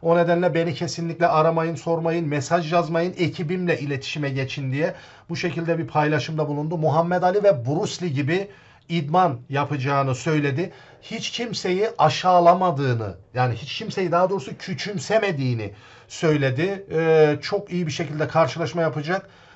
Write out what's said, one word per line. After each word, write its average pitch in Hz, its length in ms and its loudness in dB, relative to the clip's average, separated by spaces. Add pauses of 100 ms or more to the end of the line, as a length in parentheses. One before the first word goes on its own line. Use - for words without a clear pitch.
O 165 160 4
nedenle 170 360 2
"Beni 165 200 0
kesinlikle 170 540 -2
aramayın, 160 480 2
sormayın, 165 520 -2
mesaj 151 460 0
yazmayın, 165 440 0
ekibimle 170 600 -2
iletişime 143 500 -4
geçin." 131 420 -4
diye 160 220 -2 (360)
bu 127 60 -6
şekilde 165 420 -2
bir 165 100 -4
paylaşımda 151 600 0
bulundu. 151 300 -4
Muhammed 165 460 2
Ali 190 200 2
ve 143 220 4
Bruce 170 400 -2
Lee 175 40 -2
gibi 151 400 -2 (400)
idman 165 500 0 (100)
yapacağını 139 680 0
söyledi. 151 580 -2 (280)
Hiç - 300 -8
kimseyi 208 680 -2
aşağılamadığını, 156 1160 4 (180)
yani 123 220 0
hiç - 220 -10
kimseyi 196 340 -4
daha 180 180 4
doğrusu 196 280 -6
küçümsemediğini 160 1160 -2 (340)
söyledi. 156 840 0
Ee, 160 500 6
çok - 300 -4
iyi 175 160 -2
bir 135 40 -2
şekilde 151 360 -4
karşılaşma 160 540 0
yapacak. 160 480 -2 (260)